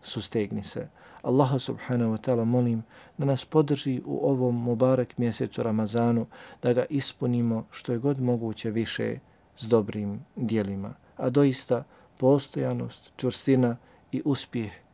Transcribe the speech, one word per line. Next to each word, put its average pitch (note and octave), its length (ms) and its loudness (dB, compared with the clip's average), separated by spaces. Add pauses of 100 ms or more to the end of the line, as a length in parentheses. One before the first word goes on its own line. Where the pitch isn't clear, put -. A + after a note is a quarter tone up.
sustegni G#2+ 600 -4
se.” - 240 -8 (340)
Allaha C3 380 2
subhanahu A#2 540 -2
wa A2 40 -4
ta'ala A#2 260 0
molim A#2 400 2 (340)
da C#3+ 80 -2
nas C#3 200 0
podrži C#3+ 600 0
u C#3 240 0
ovom B2+ 260 2
mubarek A#2+ 640 2
mjesecu A#2+ 460 -2
Ramazanu, A2+ 640 0 (380)
da B2 100 4
ga A#2+ 160 2
ispunimo A#2+ 840 -2
što - 200 -8
je A#2+ 80 0
god C3+ 220 0
moguće A#2 500 -2
više A2 480 -2 (380)
s A2+ 100 -10
dobrim G#2 580 2 (100)
dijelima. G#2 580 -2 (240)
A C3 120 0
doista C3 540 2 (340)
postojanost, B2+ 1000 0
čvrstina B2+ 600 2 (340)
i C3 140 -4
uspjeh B2+ 460 -2 (220)